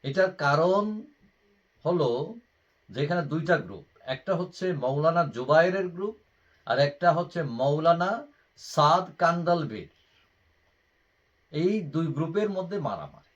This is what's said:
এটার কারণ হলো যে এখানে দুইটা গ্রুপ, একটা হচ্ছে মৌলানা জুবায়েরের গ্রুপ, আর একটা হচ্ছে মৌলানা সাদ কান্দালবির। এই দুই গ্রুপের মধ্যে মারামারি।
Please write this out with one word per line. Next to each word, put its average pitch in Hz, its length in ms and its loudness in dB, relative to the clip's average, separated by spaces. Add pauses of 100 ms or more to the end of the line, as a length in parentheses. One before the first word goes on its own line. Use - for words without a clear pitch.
এটার 185 280 2 (140)
কারণ 170 380 4 (1000)
হলো 156 240 2 (800)
যে 98 160 -10
এখানে 170 260 -2
দুইটা 165 240 0 (100)
গ্রুপ, - 200 -16 (300)
একটা 190 240 -6
হচ্ছে 185 260 -8 (180)
মৌলানা 151 400 2 (120)
জুবায়েরের 165 600 4
গ্রুপ, 202 200 -8 (520)
আর 120 120 0
একটা 143 380 2
হচ্ছে 170 220 -4 (200)
মৌলানা 160 520 2 (480)
সাদ 160 460 2 (160)
কান্দালবির। 165 680 0 (1600)
এই 170 200 0 (200)
দুই 160 220 0
গ্রুপের 170 420 -2
মধ্যে 190 200 -6 (100)
মারামারি। 82 480 -10